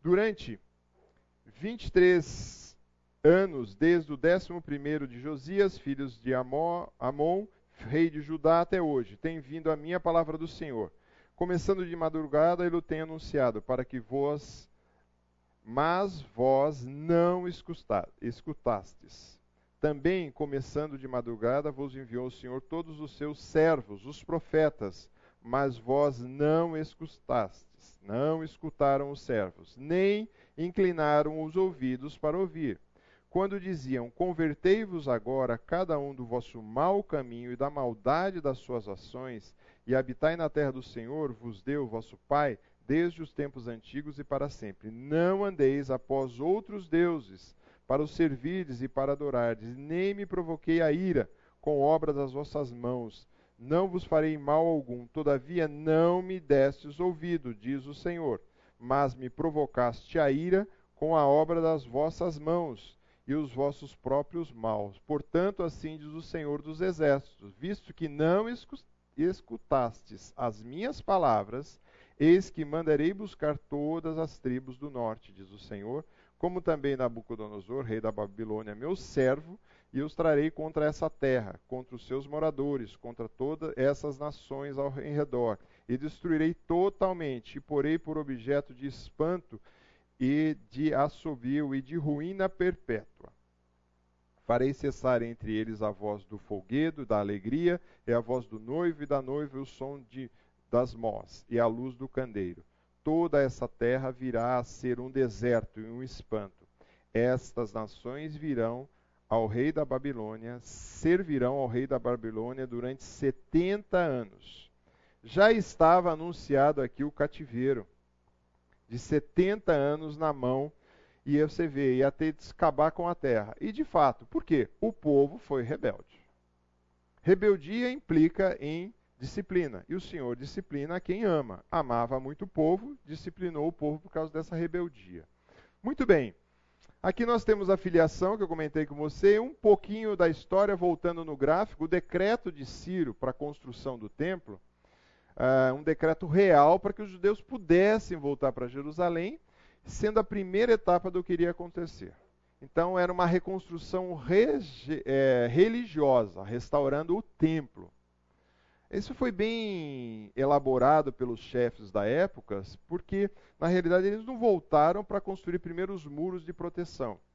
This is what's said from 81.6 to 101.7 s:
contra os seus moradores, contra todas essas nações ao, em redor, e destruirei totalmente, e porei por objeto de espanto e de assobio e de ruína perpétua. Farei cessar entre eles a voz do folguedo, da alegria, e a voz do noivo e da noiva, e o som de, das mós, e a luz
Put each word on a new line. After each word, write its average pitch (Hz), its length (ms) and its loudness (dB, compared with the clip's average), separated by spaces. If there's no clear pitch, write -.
contra 127 260 -10
os 117 100 -16
seus 135 220 -6
moradores, 143 720 -4
contra 117 320 -12
todas 151 480 -6
essas 139 420 0
nações 143 580 -10
ao, 139 240 -4
em 147 140 -8
redor, 123 420 0
e 123 80 0
destruirei 156 560 0
totalmente, 170 1040 -2
e 139 40 -10
porei 147 360 0
por 156 220 -6
objeto 135 560 -4
de 131 140 -10
espanto 156 720 -4
e 147 380 2
de 151 240 -2
assobio 139 800 -2
e 135 60 -2
de 135 160 -8
ruína 165 520 -2
perpétua. - 840 -4
Farei 127 300 2
cessar 127 480 0
entre 117 320 -6
eles 110 260 -4
a 107 120 -2
voz 104 320 -6
do 107 140 -14
folguedo, 139 680 -4
da 107 140 2
alegria, 117 600 -2
e 120 80 0
a 117 60 4
voz 120 280 -4
do 107 120 -14
noivo 147 460 -4
e - 20 -12
da 143 160 0
noiva, 135 340 -6
e 135 40 -8
o 139 40 -10
som 135 460 -12
de, 127 180 -12
das 120 240 2
mós, 110 560 -8
e 117 120 0
a 117 60 4
luz 120 280 -4